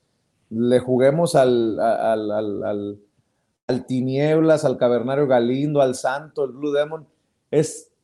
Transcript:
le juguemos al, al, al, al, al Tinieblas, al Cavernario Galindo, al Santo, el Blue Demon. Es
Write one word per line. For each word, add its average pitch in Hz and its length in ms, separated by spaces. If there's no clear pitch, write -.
le 120 280
juguemos 131 540
al, 120 460
al, 110 520
al, 104 320
al, 104 360
al 127 220
Tinieblas, 147 760
al 131 140
Cavernario 127 480
Galindo, 131 560
al 131 140
Santo, 143 500
el 127 60
Blue 143 220
Demon. 151 340
Es - 420